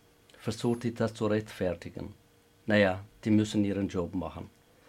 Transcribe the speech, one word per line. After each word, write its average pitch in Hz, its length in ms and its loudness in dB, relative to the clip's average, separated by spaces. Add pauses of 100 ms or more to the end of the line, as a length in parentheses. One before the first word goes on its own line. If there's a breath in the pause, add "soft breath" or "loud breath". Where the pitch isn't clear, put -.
(380)
versuchte 120 520 -2
ich 117 60 -8
das 110 180 0
zu 110 140 -2
rechtfertigen. 95 880 -4 (520)
"Na 104 120 4
ja, 98 260 4 (200)
die 110 80 2
müssen 107 340 4
ihren 98 220 0
Job 90 260 -4
machen. 82 360 -8 (400 soft breath)